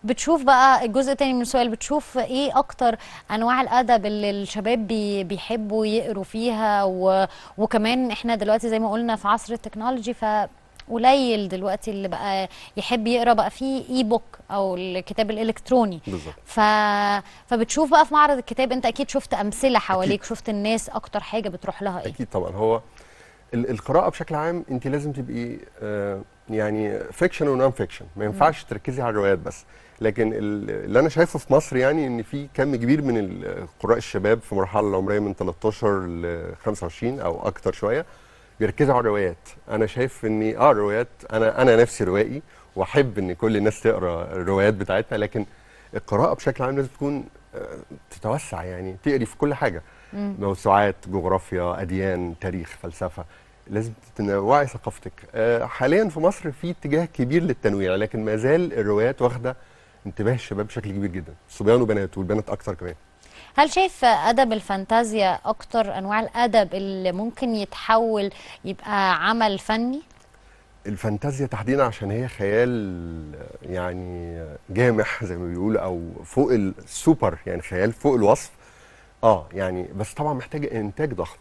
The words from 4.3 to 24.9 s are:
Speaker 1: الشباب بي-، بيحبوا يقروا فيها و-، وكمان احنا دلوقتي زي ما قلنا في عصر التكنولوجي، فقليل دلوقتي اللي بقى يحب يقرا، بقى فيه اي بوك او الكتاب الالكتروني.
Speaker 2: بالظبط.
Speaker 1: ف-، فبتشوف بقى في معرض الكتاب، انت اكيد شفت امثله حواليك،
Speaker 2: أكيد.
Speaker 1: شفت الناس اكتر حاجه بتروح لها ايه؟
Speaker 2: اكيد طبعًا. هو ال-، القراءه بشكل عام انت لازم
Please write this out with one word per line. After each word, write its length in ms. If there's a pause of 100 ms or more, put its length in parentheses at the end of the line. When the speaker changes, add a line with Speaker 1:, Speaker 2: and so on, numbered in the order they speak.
Speaker 1:
الشباب 560
بي-، 360
بيحبوا 640
يقروا 380
فيها 600
و-، 420 (320)
وكمان 540
احنا 240
دلوقتي 340
زي 100
ما 120
قلنا 240
في 120
عصر 260
التكنولوجي، 600
فقليل 1400
دلوقتي 420
اللي 160
بقى 420 (280)
يحب 300
يقرا، 260
بقى 160
فيه 400
اي 140
بوك 200 (280)
او 240
الكتاب 560
الالكتروني. 760
Speaker 2:
بالظبط. 280 (100)
Speaker 1:
ف-، 800 (220)
فبتشوف 440
بقى 140
في 80
معرض 240
الكتاب، 340
انت 140
اكيد 240
شفت 240
امثله 460
حواليك، 400
Speaker 2:
أكيد. 100
Speaker 1:
شفت 200
الناس 400
اكتر 300
حاجه 300
بتروح 340
لها 180
ايه؟ 60
Speaker 2:
اكيد 240
طبعًا. 200
هو 300 (720)
ال-، 160
القراءه 400
بشكل 260
عام 360
انت 160
لازم 240